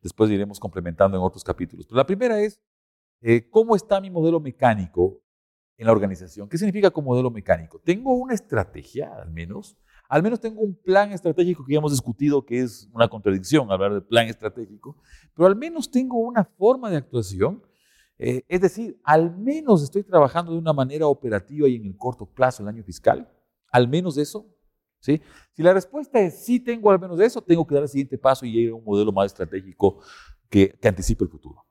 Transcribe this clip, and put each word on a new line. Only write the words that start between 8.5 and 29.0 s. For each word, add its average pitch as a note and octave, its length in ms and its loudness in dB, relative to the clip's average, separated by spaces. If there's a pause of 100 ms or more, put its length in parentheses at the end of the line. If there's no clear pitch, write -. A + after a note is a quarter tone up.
al E2 160 -16
menos. E2+ 440 -14 (320)
Al D3 160 2
menos A3+ 160 -2
tengo A3 220 -8
un G3+ 140 -4
plan G3+ 360 0
estratégico F3 540 -2
que C#3 80 -4
ya D3+ 60 2
hemos D3+ 120 0
discutido, C#3 540 -2
que A#2+ 160 -4
es A#2+ 320 -8
una A#2 140 4
contradicción G#2 640 0
hablar G2 220 0
de G2+ 80 -4
plan A2+ 260 2
estratégico, A2 720 -12 (360)
pero E3+ 140 4
al G3 80 4
menos D#4+ 360 -10
tengo B3+ 280 -2
una A#3 260 -2
forma A#3+ 460 0
de E3 60 -2
actuación. A2+ 680 -4 (560)
Eh, B2 280 -4
es F3+ 140 -2
decir, G3+ 420 -2
al E3 340 2
menos A#3+ 460 0
estoy G3 200 -4
trabajando E3+ 500 2
de E3+ 60 -4
una D#3+ 140 -2
manera C#3+ 340 -2
operativa C#3 600 -2
y B2 80 2
en A2 100 -12
el F#2+ 120 -10
corto A#2+ 300 -8
plazo, B2+ 360 -2
el G2+ 60 -10
año A2 140 -16
fiscal. - 460 -2 (420)
Al B2 180 6
menos E3 280 -2
eso, D3 280 -6 (540)
¿sí? D3+ 200 0 (340)
Si D#3 100 -6
la F3+ 100 8
respuesta A#3+ 480 -2
es F3 240 -2
sí B3 160 0
tengo A#3 300 2
al F#3+ 80 4
menos F3 200 -8
eso, A#3 220 2
tengo E3+ 260 2
que D3 80 -4
dar C#3+ 80 2
el C#3+ 60 -6
siguiente C3+ 280 -6
paso C3 280 0
y A2+ 120 -2
ir A#2 140 0
a A2+ 40 -12
un A2+ 100 -20
modelo G#2 260 2